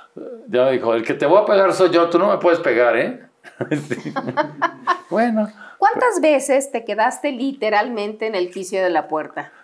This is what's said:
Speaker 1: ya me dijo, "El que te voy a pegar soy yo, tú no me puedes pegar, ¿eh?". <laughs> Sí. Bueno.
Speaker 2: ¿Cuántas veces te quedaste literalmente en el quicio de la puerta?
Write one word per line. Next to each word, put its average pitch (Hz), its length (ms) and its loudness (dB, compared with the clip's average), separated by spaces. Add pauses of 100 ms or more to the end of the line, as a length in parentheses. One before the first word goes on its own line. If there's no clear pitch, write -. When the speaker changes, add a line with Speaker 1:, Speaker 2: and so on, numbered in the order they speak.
(480)
Speaker 1:
ya 123 160 2
me 131 80 2
dijo, 113 220 0
"El 117 100 -2
que - 100 -4
te 147 120 -2
voy 151 160 6
a - 40 0
pegar 196 260 4
soy 185 180 4
yo, 170 200 4
tú 170 80 2
no 196 120 2
me 190 80 2
puedes 170 220 2
pegar, 120 360 2
¿eh?". 196 260 -2 (360)
<laughs> 127 120 -6
Sí. 147 440 -6 (960)
Bueno. 214 400 0 (280)
Speaker 2:
¿Cuántas 427 420 2
veces 277 500 2
te 226 140 -6
quedaste 214 480 -2
literalmente 220 920 -2
en 220 80 -6
el 180 160 -2
quicio 190 320 -4
de 180 80 2
la 156 180 -2
puerta? 151 440 -8 (120)